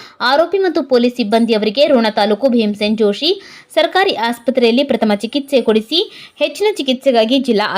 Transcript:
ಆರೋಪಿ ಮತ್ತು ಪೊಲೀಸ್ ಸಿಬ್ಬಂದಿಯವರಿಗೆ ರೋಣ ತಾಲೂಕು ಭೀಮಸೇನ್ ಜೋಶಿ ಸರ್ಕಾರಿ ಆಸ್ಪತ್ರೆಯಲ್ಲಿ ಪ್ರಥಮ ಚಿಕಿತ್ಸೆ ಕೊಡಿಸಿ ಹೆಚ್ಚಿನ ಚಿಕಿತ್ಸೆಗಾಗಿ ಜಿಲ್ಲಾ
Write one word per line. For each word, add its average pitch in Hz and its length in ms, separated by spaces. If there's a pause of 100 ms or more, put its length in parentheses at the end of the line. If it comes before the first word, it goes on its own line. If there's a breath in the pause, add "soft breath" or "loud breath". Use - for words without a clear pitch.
(220 loud breath)
ಆರೋಪಿ 320 360
ಮತ್ತು 330 260
ಪೊಲೀಸ್ 247 360
ಸಿಬ್ಬಂದಿಯವರಿಗೆ 226 680
ರೋಣ 233 220
ತಾಲೂಕು 208 400
ಭೀಮಸೇನ್ 214 480
ಜೋಶಿ 220 340 (440 loud breath)
ಸರ್ಕಾರಿ 359 400 (140)
ಆಸ್ಪತ್ರೆಯಲ್ಲಿ 240 540
ಪ್ರಥಮ 226 320
ಚಿಕಿತ್ಸೆ 254 460
ಕೊಡಿಸಿ 220 400 (340 loud breath)
ಹೆಚ್ಚಿನ 311 320 (100)
ಚಿಕಿತ್ಸೆಗಾಗಿ 262 640
ಜಿಲ್ಲಾ 214 280 (100)